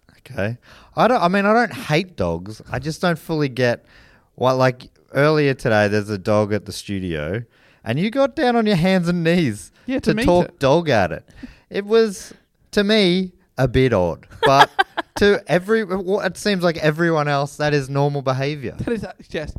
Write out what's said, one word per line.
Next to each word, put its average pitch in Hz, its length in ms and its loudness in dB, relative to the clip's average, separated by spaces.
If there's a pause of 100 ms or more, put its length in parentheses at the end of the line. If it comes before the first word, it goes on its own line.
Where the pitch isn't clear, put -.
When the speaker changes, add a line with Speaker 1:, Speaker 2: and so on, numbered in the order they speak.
(200)
Speaker 1:
Okay. 113 360 -6 (400)
I 170 120 2
don't, 240 120 2
I 175 80 2
mean, 196 160 0
I 208 80 2
don't 226 220 0
hate - 420 -2
dogs. 90 460 -4 (100)
I 117 60 -4
just 147 240 -8
don't 175 160 0
fully 151 320 -4
get 120 340 -2 (520)
why, 127 160 0
like, 131 360 0 (240)
earlier 147 400 2
today, 107 360 2
there's 104 200 -2
a 107 100 -4
dog 104 360 0
at 101 100 -4
the 95 80 -12
studio, 92 720 -6 (400)
and 117 140 -4
you 190 120 -2
got 269 240 0
down 247 220 0
on 226 80 2
your 208 120 2
hands 180 320 2
and 175 140 0
knees 160 500 0 (120)
Speaker 2:
Yeah, 262 160 -4
Speaker 1:
to - 120 0
Speaker 2:
to - 20 2
meet 226 100 -2
Speaker 1:
talk 180 220 4
Speaker 2:
it. - 120 -18
Speaker 1:
dog 151 300 2
at 98 240 2
it. - 160 -12 (400)
It 202 160 -6
was, 220 480 0 (380)
to 208 120 0
me, 190 500 2 (260)
a 131 100 2
bit 127 240 2
odd. 87 340 0 (200)
But 135 240 6 (240)
Speaker 2:
<laughs> - 220 -10
Speaker 1:
to 202 300 4
every, 196 380 0
well, 190 360 -4
it 175 160 -6
seems 196 280 -2
like 170 140 0
everyone 156 500 0
else, 143 300 -2
that 147 160 0
is 135 160 -2
normal 143 320 -2
behaviour. 135 560 -4
Speaker 2:
That - 140 -6
is, 214 120 -4
uh, 185 80 -12 (160)
Jess, 151 300 -10